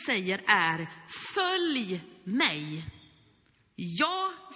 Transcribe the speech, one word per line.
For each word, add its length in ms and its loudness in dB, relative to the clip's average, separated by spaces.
säger 400 2
är: 440 4
"Följ 960 0
mig. 600 0
Jag 580 0